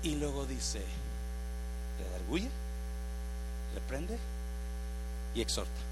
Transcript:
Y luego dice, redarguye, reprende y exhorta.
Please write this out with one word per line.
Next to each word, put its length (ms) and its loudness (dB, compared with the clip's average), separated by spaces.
Y 100 4
luego 320 4
dice, 380 2
redarguye, 500 2
reprende 420 0
y 60 4
exhorta. 320 2